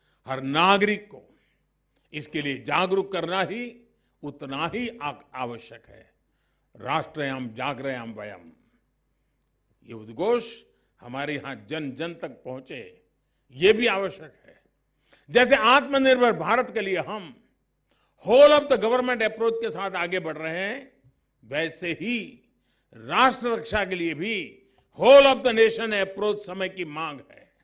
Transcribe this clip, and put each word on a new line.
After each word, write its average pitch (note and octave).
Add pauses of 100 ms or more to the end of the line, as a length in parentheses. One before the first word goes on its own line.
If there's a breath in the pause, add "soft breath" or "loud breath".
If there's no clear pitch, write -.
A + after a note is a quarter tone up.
(280)
हर C3
नागरिक F#3+
को - (760)
इसके D3+
लिए C3+
जागरूक F#3
करना F3+
ही A3+ (340)
उतना C#3+
ही A3+
आ-, D3 (120)
आवश्यक A#2+
है। G#2+ (640)
राष्ट्रयाम C3+
जागरयाम B2
वयम, G2 (1300)
ये A2+
उद्घोष C#3 (400)
हमारे C#3
यहाँ C3
जन D3+
जन E3
तक E3
पहुंचे, B2+ (480)
ये E3
भी A#3
आवश्यक F#3+
है। - (680 soft breath)
जैसे A#3+
आत्मनिर्भर B3+
भारत G#3
के G#3+
लिए F#3+
हम E3 (840)
whole D4
of C#4+
the C4+
government B3
approach A3
के A3+
साथ F#3+
आगे F3+
बढ़ D#3+
रहे D#3+
हैं, A#3+ (540)
वैसे D#3+
ही G3+ (440)
राष्ट्र A3
रक्षा G#3
के F#3
लिए E3+
भी E3 (380)
whole C4+
of -
the A#3+
nation A3 (120)
approach G#3
समय F#3
की F3
मांग D3+ (100)
है। - (180)